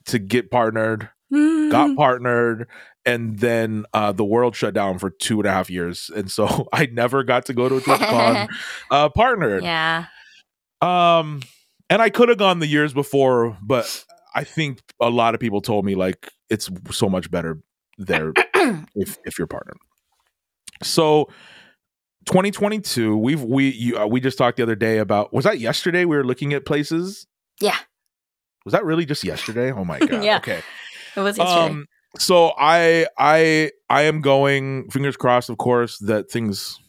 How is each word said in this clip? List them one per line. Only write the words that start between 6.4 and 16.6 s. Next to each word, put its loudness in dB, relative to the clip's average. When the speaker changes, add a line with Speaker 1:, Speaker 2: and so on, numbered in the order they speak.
Speaker 1:
<laughs> -10
I 0
never -2
got 0
to -8
go 0
to 0
a -4
TwitchCon, 2
Speaker 2:
<laughs> -10
Speaker 1:
uh, 4
partnered. 0
Speaker 2:
Yeah. -2
Speaker 1:
Um, 2
and 4
I 4
coulda 4
gone 2
the 0
years 2
before, 2
but -2
I -2
think -6
a 2
lot 2
of -4
people -2
told -2
me, -2
like, -4
it's -4